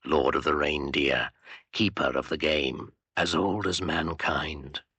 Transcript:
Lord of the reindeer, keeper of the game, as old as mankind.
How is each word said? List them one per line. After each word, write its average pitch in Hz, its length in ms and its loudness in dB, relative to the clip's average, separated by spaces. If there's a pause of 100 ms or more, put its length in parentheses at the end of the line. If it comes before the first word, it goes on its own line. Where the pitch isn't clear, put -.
Lord 71 300 4
of 69 100 0
the 78 100 4
reindeer, 69 760 0 (420)
keeper 71 440 0
of 67 120 -2
the 82 80 -2
game, 76 560 -2 (240)
as 87 180 0
old 95 320 2
as 92 140 0
mankind. 78 1000 -2 (180)